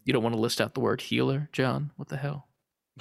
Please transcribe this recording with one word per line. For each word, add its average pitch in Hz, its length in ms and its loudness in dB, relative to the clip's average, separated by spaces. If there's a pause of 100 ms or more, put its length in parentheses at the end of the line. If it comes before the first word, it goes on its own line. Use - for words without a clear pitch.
you 131 100 2
don't 120 100 4
wanna 117 140 2
list 113 220 0
out 113 140 0
the - 80 -4
word 110 200 2
healer, 135 520 0
John? 135 420 0
What - 140 -12
the 147 80 -6
hell? 143 300 -6 (540)